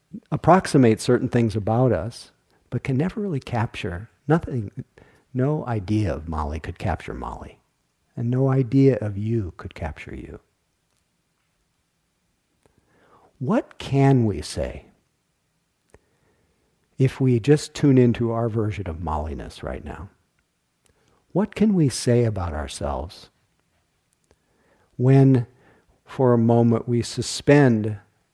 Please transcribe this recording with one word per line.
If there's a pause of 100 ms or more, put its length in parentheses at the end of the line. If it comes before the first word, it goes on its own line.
(320)
approximates
certain
things
about
us, (380)
but
can
never
really
capture, (180)
nothing, (640)
no
idea
of
Molly
could
capture
Molly. (560)
And
no
idea
of
you
could
capture
you. (3000)
What
can
we
say (2000)
if
we
just
tune
into
our
version
of
molliness
right
now? (1200)
What
can
we
say
about
ourselves (1700)
when, (580)
for
a
moment,
we
suspend (360)